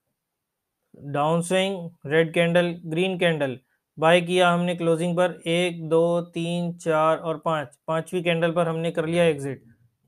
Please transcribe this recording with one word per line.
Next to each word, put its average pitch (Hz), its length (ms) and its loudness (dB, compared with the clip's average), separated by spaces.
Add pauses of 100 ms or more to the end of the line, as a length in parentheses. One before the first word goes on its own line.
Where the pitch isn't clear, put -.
(960)
डाउन 147 460 -2
स्विंग, 185 480 -2 (160)
रेड 156 280 2
कैंडल, 170 520 2
ग्रीन 175 340 -2
कैंडल, 147 400 0 (400)
बाय 165 220 6
किया 175 280 2
हमने 175 260 0
क्लोजिंग 170 420 0
पर 180 300 0
एक, 170 420 -2
दो, 170 320 2
तीन, 170 520 -4
चार 160 440 0
और 160 200 -6
पाँच, 151 500 -6
पांचवी 165 360 -4
कैंडल 170 280 0
पर 165 160 0
हमने 165 240 -4
कर 165 140 -4
लिया 170 180 0
एग्जिट। 139 400 -2 (440)